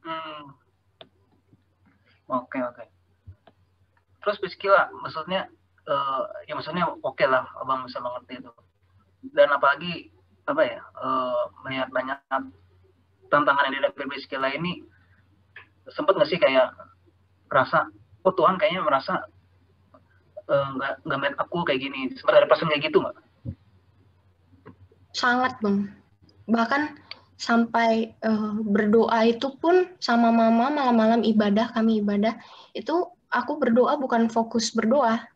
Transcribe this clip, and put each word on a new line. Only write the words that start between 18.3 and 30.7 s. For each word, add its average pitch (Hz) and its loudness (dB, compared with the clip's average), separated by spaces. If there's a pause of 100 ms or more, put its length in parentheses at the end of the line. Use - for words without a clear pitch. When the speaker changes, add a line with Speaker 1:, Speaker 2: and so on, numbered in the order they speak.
Speaker 1:
Tuhan 175 4
kayaknya 180 0
merasa, - -2 (1200)
eh, 139 2 (120)
nggak, 135 -4 (140)
nggak - -2
melihat 139 -4
aku 170 -4
kayak 135 0
gini." 131 -6
Sempet 151 0 (100)
ada 143 0
perasaan 156 2
kayak 147 -2
gitu 185 4
nggak? - -8 (2000)
Speaker 2:
Sangat, 247 -2
Bang. 202 0 (560)
Bahkan 277 0 (380)
sampai, 226 0
eh, 214 -2 (100)
berdoa 214 2
itu 233 0
pun 359 2
sama 233 2
mama, 226 4